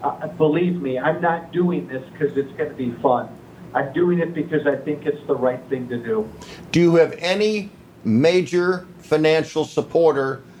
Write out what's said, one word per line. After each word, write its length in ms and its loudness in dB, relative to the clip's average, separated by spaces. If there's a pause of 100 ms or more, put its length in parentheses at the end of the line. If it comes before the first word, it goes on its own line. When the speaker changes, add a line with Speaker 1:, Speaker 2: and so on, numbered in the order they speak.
Speaker 1:
Uh, 240 -4
believe 540 2
me, 180 -2
I'm 220 0
not 300 -2
doing 360 0
this 160 -8 (140)
'cause 200 -2
it's 160 -2
gonna 180 -4
be 200 -4 (100)
fun. 260 2 (460)
I'm 200 0
doing 260 2
it 140 -2
because 340 -2
I 80 2
think 300 -6
it's 220 -4
the 80 0
right 340 -2
thing 200 -4
to 80 -4
do. 300 -2 (440)
Speaker 2:
Do 80 4
you 160 6
have 240 4
any 520 0 (320)
major 800 2 (140)
financial 640 2
supporter 760 2 (180)